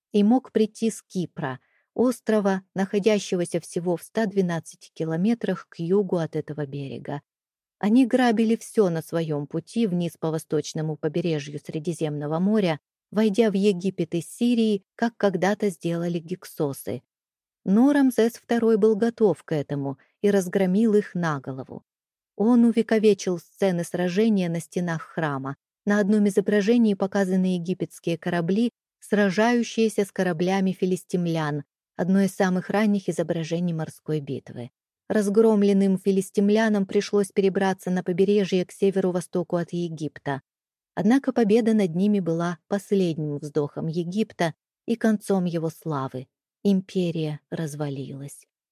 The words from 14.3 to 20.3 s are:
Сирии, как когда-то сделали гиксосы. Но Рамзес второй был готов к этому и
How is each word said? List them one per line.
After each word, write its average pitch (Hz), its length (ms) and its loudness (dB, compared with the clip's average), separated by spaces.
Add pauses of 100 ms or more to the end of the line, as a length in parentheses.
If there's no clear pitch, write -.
Сирии, 226 540 0 (100)
как 233 220 -4
когда-то 196 520 0
сделали 170 500 -4
гиксосы. 151 840 -8 (640)
Но 233 280 4
Рамзес 254 420 2
второй 226 420 0
был 214 200 4
готов 214 480 0
к - 80 -8
этому 139 460 -4 (220)
и 202 100 2